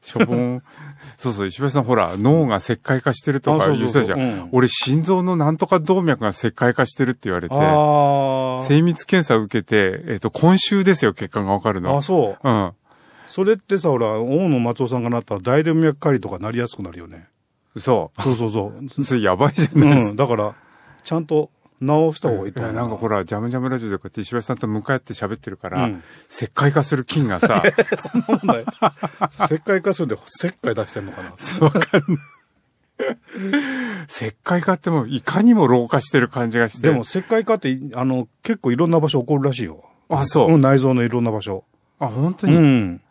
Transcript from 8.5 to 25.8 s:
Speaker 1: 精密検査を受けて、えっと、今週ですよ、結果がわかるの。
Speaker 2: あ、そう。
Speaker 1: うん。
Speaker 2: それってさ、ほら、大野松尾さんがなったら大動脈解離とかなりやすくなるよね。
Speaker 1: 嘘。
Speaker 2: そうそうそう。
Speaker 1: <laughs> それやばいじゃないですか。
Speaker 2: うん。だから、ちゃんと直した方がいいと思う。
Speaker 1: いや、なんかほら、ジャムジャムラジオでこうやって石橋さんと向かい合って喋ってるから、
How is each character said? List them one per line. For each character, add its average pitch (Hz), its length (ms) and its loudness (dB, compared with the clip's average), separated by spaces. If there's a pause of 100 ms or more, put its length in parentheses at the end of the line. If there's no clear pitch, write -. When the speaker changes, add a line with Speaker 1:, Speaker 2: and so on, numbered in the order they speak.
Speaker 1:
精 143 140 4
密 165 240 0
検 180 240 0
査 120 80 4
を 110 60 2
受 107 180 -4
け - 20 -8
て、 95 440 0
え - 80 -6
っ 98 60 -8
と、 113 100 -4
今 180 280 4
週 196 260 0
で 185 100 4
す 143 100 -2
よ、 104 80 2
結 - 220 -10
果 104 100 -2
が 98 80 0
わ 101 80 0
か 110 100 -2
る 95 120 -4
の。 131 160 0
Speaker 2:
あ、 - 20 -2
そ 139 420 0
う。 143 60 0
Speaker 1:
う - 20 2
ん。 101 220 0 (540)
Speaker 2:
そ - 180 -4
れ 202 80 2
っ 220 60 0
て 196 200 -4
さ、 165 120 0
ほ 131 80 2
ら、 110 200 0
大 139 300 0
野 143 100 2
松 120 260 -2
尾 120 40 -4
さ 127 80 -4
ん 123 60 -2
が 120 80 -2
な 120 100 -2
っ - 40 -12
た - 100 -6
ら 95 80 -8
大 139 220 2
動 160 100 0
脈 156 260 2
解 160 140 2
離 127 60 0
と 117 100 -10
か 92 80 -10
な 104 120 -8
り 117 80 -6
や 120 80 -4
す - 100 -12
く 101 60 -12
な 87 80 -12
る 85 80 -16
よ 85 80 -18
ね。 80 200 -20 (500)
Speaker 1:
嘘。 107 420 0
Speaker 2:
そ 127 140 0
う - 20 2
そ 117 120 -4
う 110 40 -2
そ 104 260 -4
う。 131 140 -14
Speaker 1:
<laughs> - 140 -12
そ 135 100 -2
れ 120 80 0
や 92 140 2
ば 139 140 2
い - 20 -10
じ 151 200 2
ゃ 160 60 4
な 151 80 8
い 143 40 6
で 147 40 6
す 131 120 4
か。 104 40 -2
Speaker 2:
う 104 40 -8
ん。 - 20 -12
だ 139 100 0
か 120 80 0
ら、 104 220 -4 (480)
ち - 80 -6
ゃ 160 80 -2
ん 156 60 -8
と 151 260 -2 (280)
直 151 340 2
し - 40 -18
た 160 100 -2
方 110 120 -2
が 98 80 -8
い - 20 -10
い - 20 -18
と 98 60 -10
思 117 100 -6
う。 110 40 -8
Speaker 1:
い - 20 -8
や、 113 80 -4
な 120 60 -6
ん - 20 -6
か 110 60 -8
ほ 110 100 -6
ら、 104 180 0
ジ 82 80 -8
ャ 104 80 -4
ム 117 80 -6
ジ 123 80 -6
ャ 127 40 -4
ム 131 100 -4
ラ 131 80 -4
ジ 117 80 -10
オ 104 40 -6
で 98 80 -6
こ - 80 -14
う - 20 -12
や - 0 -
っ - 40 -18
て 110 100 -10
石 92 100 -10
橋 120 100 -4
さ 127 120 -4
ん - 40 -14
と - 80 -6
向 107 160 -4
か 135 120 -2
い - 20 -2
合 - 20 -2
っ - 20 -4
て - 140 -14
喋 104 200 -6
っ - 20 -16
て - 120 -14
る 95 80 -12
か - 120 -12
ら、 92 160 -2